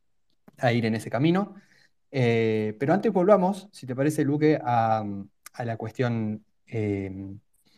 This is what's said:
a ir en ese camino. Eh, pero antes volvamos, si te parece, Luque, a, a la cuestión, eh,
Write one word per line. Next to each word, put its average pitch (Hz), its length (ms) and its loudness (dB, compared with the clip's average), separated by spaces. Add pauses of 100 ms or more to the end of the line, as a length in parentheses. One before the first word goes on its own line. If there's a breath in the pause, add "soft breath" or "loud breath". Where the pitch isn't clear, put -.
(580)
a 120 160 0
ir 117 120 0
en 113 100 0
ese 110 140 -8
camino. 170 460 0 (560 soft breath)
Eh, 113 640 2
pero 143 160 0
antes 202 200 0
volvamos, 190 580 2
si - 160 -16
te 123 80 -6
parece, 151 300 0
Luque, 151 360 2
a, 113 440 0 (480)
a 123 120 -8
la 113 120 -6
cuestión, 113 640 -4 (240)
eh, 101 460 -4 (640)